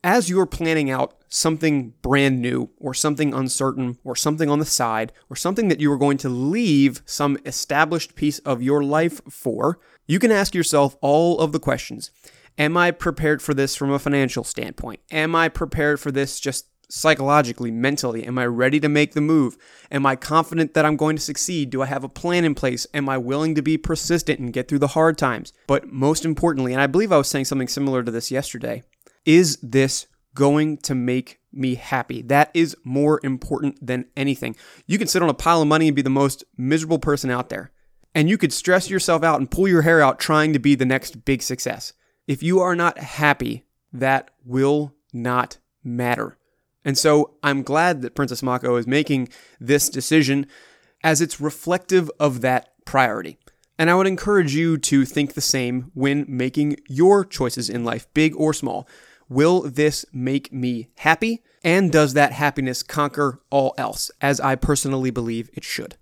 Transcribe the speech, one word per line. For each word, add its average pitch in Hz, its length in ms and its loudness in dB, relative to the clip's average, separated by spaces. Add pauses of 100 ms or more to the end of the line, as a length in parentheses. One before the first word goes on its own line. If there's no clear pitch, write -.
As 180 280 2
you're 185 160 2
planning 160 420 0
out 131 260 -2 (140)
something 156 720 0
brand 135 400 2
new, 123 380 -2
or 131 160 -10
something 147 400 0
uncertain, 131 680 -4
or 127 100 -8
something 156 340 0
on 147 120 2
the 156 40 0
side, 113 480 -2 (160)
or 127 60 -14
something 202 320 -2
that 170 140 0
you 147 100 2
are 143 80 0
going 139 200 2
to 139 100 -6
leave 139 760 2
some 143 400 -2
established 151 680 -6
piece 147 260 -4
of 127 220 -4
your 143 220 0
life 156 440 -2
for, 127 520 -4 (260)
you 180 140 0
can 233 100 4
ask 196 240 0
yourself 147 460 0
all 156 400 2
of 160 100 0
the 165 80 -4
questions. - 540 -6 (440)
Am 151 200 0
I 175 160 4
prepared 156 500 -2
for 147 100 -4
this 139 220 0
from 139 160 -4
a 139 80 0
financial 139 460 -2
standpoint? - 560 -10 (100)
Am 160 240 -2
I 165 140 2
prepared 147 500 -2
for 143 140 -6
this 135 260 -4
just - 280 -6 (220)
psychologically, 127 840 0
mentally? 120 520 -2
Am 123 140 -6
I 123 80 -2
ready 127 320 2
to 151 100 0
make 147 240 2
the 151 80 -2
move? 147 360 2 (340)
Am 139 160 0
I 135 80 2
confident 160 600 -2
that 156 100 4
I'm 156 120 2
going 151 200 0
to 143 60 -8
succeed? 147 480 -4
Do 131 120 -4
I 131 40 -2
have 135 180 -6
a 131 40 -12
plan 175 360 -2
in 151 100 2
place? 127 400 -4
Am 143 140 -2
I 135 100 -2
willing 147 380 -2
to 147 60 0
be 156 140 0
persistent 156 640 -2
and 120 140 -8
get 127 160 -6
through 143 100 0
the 139 100 2
hard 160 300 2
times? 127 340 -4 (140)
But 139 260 -2
most 143 320 0
importantly, 143 480 0
and 131 80 0
I 139 60 4
believe 190 240 0
I 165 80 6
was 139 100 2
saying 135 180 -2
something 135 200 -2
similar 131 380 -2
to 117 80 -4
this 117 180 -6
yesterday, 120 540 -6 (420)
is 160 300 6
this 135 500 -2 (280)
going 147 420 2
to - 180 -6
make 127 460 -4 (120)
me 131 220 -4
happy? 123 480 -6
That 135 320 2
is 165 300 0
more 143 400 2
important 135 600 -4
than 127 200 -6 (120)
anything. 139 380 -4 (320)
You 185 120 0
can 240 100 -2
sit 185 120 0
on - 80 2
a 135 60 0
pile 165 280 2
of 151 40 4
money 156 220 4
and 143 80 2
be 139 60 0
the 131 80 0
most 135 340 0 (120)
miserable 156 440 0
person 139 280 -2
out 123 200 -2
there. 104 240 -12 (420)
And 156 140 2
you 214 100 2
could 151 140 0
stress 180 360 0
yourself 170 360 0
out 151 160 2
and 135 100 -4
pull 180 160 2
your 170 160 6
hair 165 180 6
out 131 200 4
trying 156 320 2
to 139 80 2
be 143 160 4
the 127 80 0
next 127 400 -2
big 135 180 0
success. - 500 -8 (360)
If 139 160 -4
you 180 160 4
are 180 160 2
not 170 220 0
happy, 131 680 -2 (280)
that 131 380 -2 (140)
will 139 500 0 (180)
not 123 460 -4 (240)
matter. 120 560 -4 (460)
And 139 120 -2
so 151 460 4
I'm 139 220 0
glad 156 380 0
that 120 120 -8
Princess 127 300 -4
Mako 123 320 0
is 117 100 -2
making 135 440 0 (280)
this 139 300 0
decision, 139 580 2 (560)
as 156 180 2
it's 165 200 -4
reflective 175 680 0 (120)
of 131 220 0
that 127 260 0 (160)
priority. 110 540 0 (380)
And 165 140 2
I 180 60 6
would 190 100 4
encourage 185 480 2
you 160 240 2
to 139 260 2
think 143 280 -2
the - 80 -8
same 127 540 -2
when 139 340 0
making 139 480 -2 (120)
your 185 360 6
choices 123 440 -4
in 117 160 -4
life, 117 300 -6
big 156 220 4
or 156 160 0
small. - 360 -6 (400)
Will 160 340 4
this 147 500 -2
make 135 400 -4
me 123 360 -4 (100)
happy? 226 440 0 (220)
And 175 260 4
does 151 240 4
that 143 160 4
happiness 131 540 -2
conquer 143 560 -2 (100)
all 135 260 2
else, 113 320 -6 (120)
as 139 200 0
I 135 140 0
personally 135 560 0
believe 117 420 -6
it - 120 -14
should? - 380 -10